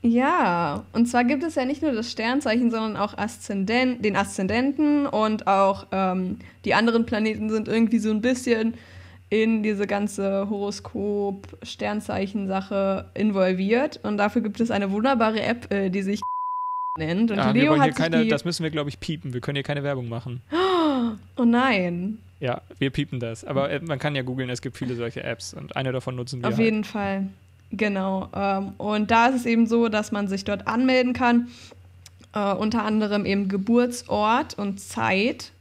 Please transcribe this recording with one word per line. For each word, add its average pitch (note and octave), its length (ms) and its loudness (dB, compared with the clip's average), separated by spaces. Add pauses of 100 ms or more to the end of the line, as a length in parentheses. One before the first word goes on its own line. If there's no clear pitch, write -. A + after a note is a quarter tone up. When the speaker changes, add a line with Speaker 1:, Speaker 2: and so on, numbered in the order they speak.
Speaker 1:
Ja, A3+ 800 2 (100)
und A#3 140 4
zwar A#3+ 180 2
gibt C4+ 180 2
es E4 120 -4
ja B3+ 100 0
nicht C#4 180 -4
nur D4+ 80 2
das A#3 180 -2
Sternzeichen, A#3+ 640 2
sondern A3 260 -2
auch - 200 -2
Aszenden-, A3+ 840 0
den G3+ 140 2
Aszendenten C4 920 2
und G#3+ 400 0
auch, G3 460 4
ähm, F#3 480 0 (260)
die - 80 2
anderen A3+ 320 4
Planeten G#3+ 460 -2
sind A3 160 -2
irgendwie A3+ 320 4
so G#3+ 100 0
ein G#3+ 120 2
bisschen A#3 520 2 (560)
in A3 320 4
diese G#3 240 0
ganze G3+ 640 -2
Horoskop-Sternzeichen-Sache G3+ 2750 -4
involviert. G3 920 2
Und G#3 140 -2
dafür G#3 240 2
gibt G#3+ 180 -4
es A#3 120 2
eine G3+ 200 0
wunderbare A3 500 2
App, - 300 -2
äh, G3 180 2
die G3 120 0
sich G3+ 180 -2 (760)
nennt. F3+ 340 0
Und G3+ 60 -2
Speaker 2:
Ja, C#3 160 2
wir A#3+ 80 6
Speaker 1:
Leo D4+ 100 4
Speaker 2:
wollen D4 100 2
Speaker 1:
hat C4+ 80 4
Speaker 2:
hier - 40 -4
Speaker 1:
sich - 100 -2
Speaker 2:
keine, E3 200 2
Speaker 1:
die A3 60 2
Speaker 2:
das D3 160 0
müssen E3+ 180 -4
wir, D#3+ 80 -2
glaub D3+ 160 -4
ich, C#3+ 120 -10
piepen. D3+ 340 -8
Wir B2 80 -4
können C#3+ 140 -4
hier C#3 80 -4
keine D3 200 -4
Werbung C3 260 -4
machen. B2 320 -8 (100)
Speaker 1:
<gasps> F4+ 300 2 (540)
Oh B3 100 2
nein. G#3+ 760 2 (200)
Speaker 2:
Ja, B2 220 -2 (160)
wir C3+ 140 0
piepen C#3+ 280 -4
das. A2+ 240 -6
Aber, C#3 280 0
äh, C#3+ 80 -2
man D#3+ 180 -4
kann D3 180 -2
ja C3+ 60 -2
googeln, B2+ 300 -4
es A#2+ 100 -6
gibt - 160 -10
viele B2+ 180 -4
solche A#2 280 -6
Apps - 300 -8
und - 220 -12
eine C3 160 -2
davon B2+ 240 -6
nutzen B2 260 -8
wir A#2+ 80 -2
Speaker 1:
Auf G#3 60 0
Speaker 2:
halt. A3+ 80 4
Speaker 1:
jeden A3 200 2
Fall. G3 440 -4 (440)
Genau. G3 640 -2
Ähm, G3 420 -2
und G#3 320 -2
da A#3 180 6
ist C4 100 4
es A#3+ 100 -2
eben A#3 200 6
so, A#3 220 4
dass G#3+ 220 -2
man G3+ 160 -2
sich F#3+ 160 -4
dort G3+ 240 -2
anmelden B3+ 460 4
kann, A#3+ 340 4 (840)
äh, G3+ 200 0
unter G#3+ 300 0
anderem G#3 420 0
eben G3 240 0
Geburtsort A#3 1080 0
und G3 200 -6
Zeit A3+ 800 -2